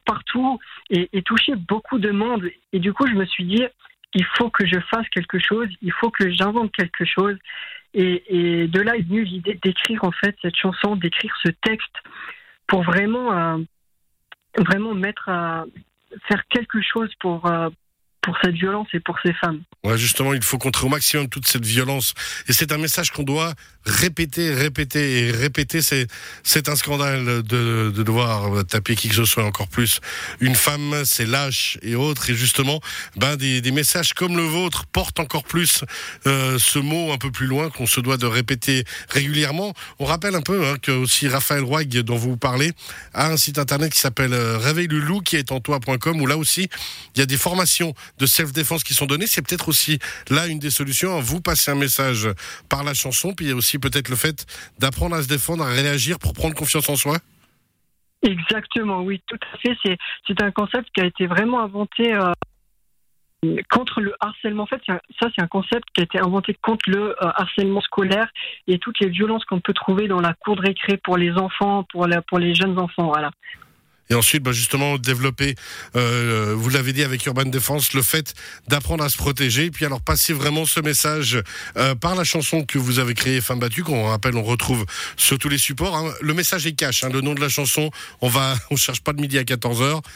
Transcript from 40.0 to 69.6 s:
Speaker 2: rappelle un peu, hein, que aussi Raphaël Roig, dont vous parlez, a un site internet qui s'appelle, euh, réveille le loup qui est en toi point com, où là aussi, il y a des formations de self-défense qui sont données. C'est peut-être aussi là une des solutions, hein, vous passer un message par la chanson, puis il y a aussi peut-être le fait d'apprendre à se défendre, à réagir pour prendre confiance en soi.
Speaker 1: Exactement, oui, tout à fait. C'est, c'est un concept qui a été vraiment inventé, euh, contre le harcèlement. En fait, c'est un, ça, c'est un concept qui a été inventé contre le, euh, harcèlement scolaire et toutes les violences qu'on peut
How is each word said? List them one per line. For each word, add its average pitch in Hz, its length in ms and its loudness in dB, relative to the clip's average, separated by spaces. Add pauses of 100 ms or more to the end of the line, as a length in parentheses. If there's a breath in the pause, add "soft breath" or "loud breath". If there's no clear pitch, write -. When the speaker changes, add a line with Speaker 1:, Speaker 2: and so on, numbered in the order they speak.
Speaker 2:
rappelle 170 280 0
un 165 60 2
peu, 170 260 0
hein, 139 140 0
que 139 120 0
aussi 127 360 2
Raphaël 135 340 0
Roig, 147 220 0
dont 120 320 0
vous 120 220 0
parlez, 139 340 2 (400 loud breath)
a 147 180 2
un 156 60 0
site 143 220 0
internet 143 340 0
qui - 60 2
s'appelle, 127 340 2
euh, 117 240 2
réveille 156 320 0
le 151 120 0
loup 175 200 0
qui 165 160 0
est 135 160 -2
en 131 80 -2
toi 143 180 0
point 127 200 0
com, 160 240 0
où 131 40 2
là 143 120 2
aussi, 175 320 0 (440 loud breath)
il - 40 -2
y 135 40 6
a 135 40 4
des 131 100 0
formations 175 560 2 (240 loud breath)
de 135 80 0
self-défense 139 580 2
qui - 120 -2
sont 143 100 2
données. 147 220 0
C'est 143 200 0
peut-être 175 220 -4
aussi 151 300 2 (320 loud breath)
là 156 160 2
une 160 140 -4
des 143 100 -2
solutions, 151 480 0
hein, - 20 -2
vous 143 220 -2
passer 160 280 2
un 139 40 2
message 131 540 0 (420 loud breath)
par 139 120 0
la 143 120 -2
chanson, 139 400 -2
puis 170 100 -8
il 143 60 0
y - 20 2
a 123 40 0
aussi - 180 0
peut-être 135 340 -2
le 127 60 -2
fait 160 320 -2 (320 loud breath)
d'apprendre 165 380 0
à 156 80 0
se - 20 -6
défendre, 151 380 0
à 131 40 0
réagir 139 520 0
pour - 120 0
prendre 160 220 -2
confiance 151 340 0
en 147 60 2
soi. 147 240 0 (1040)
Speaker 1:
Exactement, 202 800 0
oui, 190 240 -2
tout 233 100 -10 (160)
à - 60 -14
fait. 240 260 0
C'est, 185 140 2 (300 loud breath)
c'est 196 140 -2
un 202 100 0
concept 233 420 -2
qui 196 60 2
a 180 60 4
été 180 200 0
vraiment 220 340 2
inventé, 214 540 0
euh, 185 160 2 (1400)
contre 240 320 2
le 202 200 -2
harcèlement. 208 420 -4
En 208 40 -4
fait, 262 200 -4
c'est 190 60 0
un, 180 80 -2 (200)
ça, 233 140 2
c'est 180 80 0
un 170 60 0
concept 214 440 -2
qui 180 100 2
a - 20 4
été 185 160 -2
inventé 185 420 2
contre 220 260 0
le, 202 320 0
euh, 175 140 2
harcèlement 196 460 2
scolaire 202 480 2 (400 loud breath)
et 180 100 4
toutes - 220 -4
les 196 80 4
violences 214 360 0
qu'on 185 140 0
peut 196 160 0